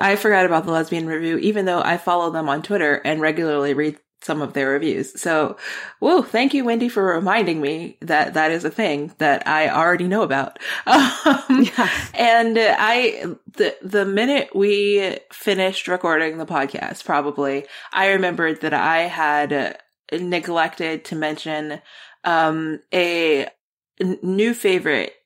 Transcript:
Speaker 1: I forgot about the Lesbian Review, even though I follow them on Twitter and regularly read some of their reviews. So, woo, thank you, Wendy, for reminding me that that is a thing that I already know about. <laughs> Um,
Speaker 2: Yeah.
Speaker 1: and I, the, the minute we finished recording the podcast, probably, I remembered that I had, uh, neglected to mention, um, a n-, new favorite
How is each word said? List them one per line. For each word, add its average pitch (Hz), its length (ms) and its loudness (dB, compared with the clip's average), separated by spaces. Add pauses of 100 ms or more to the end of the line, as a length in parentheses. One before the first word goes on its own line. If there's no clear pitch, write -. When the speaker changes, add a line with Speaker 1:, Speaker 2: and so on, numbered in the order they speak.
Speaker 1:
I 196 140 4
forgot 202 320 4
about 165 180 0
the 165 60 -4
Lesbian 165 340 -2
Review, 160 320 -2
even 208 280 0
though 175 180 0
I 170 140 0
follow 175 340 0
them 160 180 -4
on 151 140 -4
Twitter 165 320 0 (100)
and 156 160 -2
regularly 156 540 0
read 151 240 -2 (220)
some 151 200 -4
of 135 120 -6
their 135 160 0
reviews. 147 520 -2
So, 156 360 0 (420)
woo, 311 240 4
thank 247 300 0
you, 277 100 0
Wendy, 233 240 0
for 208 160 0
reminding 180 560 0
me 156 400 -6
that 160 360 0
that 156 160 2
is 170 120 -2
a 165 60 -4
thing 156 480 -2
that 147 280 2
I 156 220 2
already 175 400 2
know 202 140 0
about. 135 380 -2 (140)
<laughs> - 140 -8
Um, 269 760 4
Speaker 2:
Yeah. 208 260 0 (240)
Speaker 1:
and 226 440 4
I, 226 680 2 (320)
the, - 240 0
the 196 240 0
minute 226 500 0
we 202 640 2 (100)
finished 190 600 -2
recording 160 480 0
the 160 80 -8
podcast, - 580 -6
probably, 143 600 -2 (260)
I 196 200 2
remembered 170 500 0
that 156 120 -2
I 160 260 2
had, 151 520 0
uh, 131 220 -2 (400)
neglected 170 920 -2
to 165 120 -8
mention, 151 640 -6 (420)
um, 160 560 0 (140)
a 170 560 2 (500)
n-, 180 240 -2
new 202 300 2
favorite 180 600 0 (120)